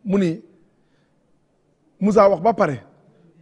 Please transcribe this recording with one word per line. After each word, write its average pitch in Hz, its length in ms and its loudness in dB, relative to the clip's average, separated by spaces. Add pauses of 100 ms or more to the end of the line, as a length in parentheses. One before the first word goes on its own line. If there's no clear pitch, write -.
Mu 202 140 -2
ni 180 240 -4 (1600)
Musa 202 280 4
wax 180 140 0
ba 226 100 0
pare, 156 300 -2 (600)